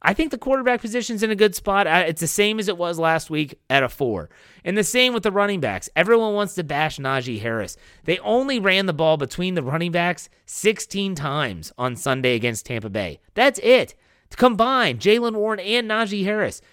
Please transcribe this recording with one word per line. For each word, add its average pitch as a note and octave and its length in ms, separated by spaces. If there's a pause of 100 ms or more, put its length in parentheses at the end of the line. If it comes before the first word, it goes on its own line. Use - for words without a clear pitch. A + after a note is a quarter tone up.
I F#3+ 120
think D#4 180
the C4+ 60
quarterback B3 440
position's A3 420
in A3 80
a G#3+ 60
good G#3 180
spot. G3 320
I, E3+ 140
it's D#3+ 180
the E3+ 80
same G#3+ 320
as G3 80
it F#3+ 100
was E3+ 220
last D#3+ 300
week D3+ 280 (120)
at C#3 120
a C3 60
four. G#2+ 420 (360)
And F#3 120
the G#3+ 60
same B3+ 300
with A3 100
the G#3 80
running G3+ 300
backs. G2+ 340
Everyone A3 380
wants G3+ 220
to F3 100
bash D3+ 320
Najee C3+ 420
Harris. A2 380 (260)
They F3 160
only A#3+ 400
ran F#3+ 280
the F3 60
ball D#3 220
between F3+ 380
the E3 100
running E3 300
backs F3 340 (180)
sixteen F#3+ 680
times C#3 640
on B2 180
Sunday B2+ 400
against A2+ 300
Tampa A2+ 240
Bay. F#2+ 320 (140)
That's C4 240
it. A3+ 360 (400)
Combine A#3 600
Jaylen A3 380
Warren G#3+ 260
and A3 280
Najee G#3 360
Harris. G#3 360 (120)